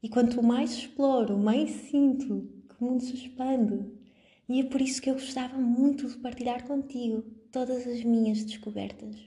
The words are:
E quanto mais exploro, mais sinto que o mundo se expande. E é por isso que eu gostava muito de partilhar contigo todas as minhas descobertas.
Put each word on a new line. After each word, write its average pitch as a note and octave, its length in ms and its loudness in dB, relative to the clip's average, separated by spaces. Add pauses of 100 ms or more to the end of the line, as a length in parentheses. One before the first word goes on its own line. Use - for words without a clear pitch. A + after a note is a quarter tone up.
E A3 80 -10
quanto A#3+ 340 2
mais A#3+ 300 4
exploro, B3 640 2
mais A3+ 340 2
sinto B3+ 760 0 (180)
que - 160 -8
o - 20 0
mundo B3 160 0
se - 140 -6
expande. B3 720 0 (640)
E B3+ 100 2
é C4+ 60 2
por C4 160 0
isso C4 200 -2
que C4 80 -2
eu C4+ 40 2
gostava C4 440 -6
muito C4 520 2
de - 80 -12
partilhar A#3+ 500 -4
contigo B3 560 -4 (260)
todas B3+ 380 -4
as A#3+ 160 -4
minhas A3 400 4
descobertas. G#3+ 840 -10